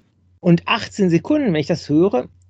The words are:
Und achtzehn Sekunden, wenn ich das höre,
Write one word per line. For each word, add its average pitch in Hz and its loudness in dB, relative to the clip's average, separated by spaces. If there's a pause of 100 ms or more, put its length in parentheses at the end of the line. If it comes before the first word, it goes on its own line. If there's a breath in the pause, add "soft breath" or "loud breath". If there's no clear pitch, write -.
(400)
Und 170 2
achtzehn 202 -2
Sekunden, 226 0
wenn 156 0
ich 147 -4
das - -6
höre, 180 0 (220)